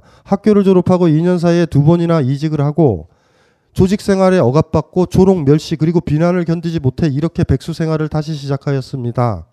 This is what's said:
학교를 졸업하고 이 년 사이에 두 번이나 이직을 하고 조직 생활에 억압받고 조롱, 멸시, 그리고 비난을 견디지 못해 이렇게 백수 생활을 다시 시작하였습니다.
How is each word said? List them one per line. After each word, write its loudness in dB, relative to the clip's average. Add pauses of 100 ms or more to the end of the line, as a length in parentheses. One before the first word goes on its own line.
(240)
학교를 2
졸업하고 2
이 2
년 0
사이에 2
두 0
번이나 2
이직을 -2
하고 0 (640)
조직 0
생활에 2
억압받고 0
조롱, 2
멸시, 2
그리고 0
비난을 0
견디지 -4
못해 -2
이렇게 -2
백수 -2
생활을 -2
다시 -6
시작하였습니다. -4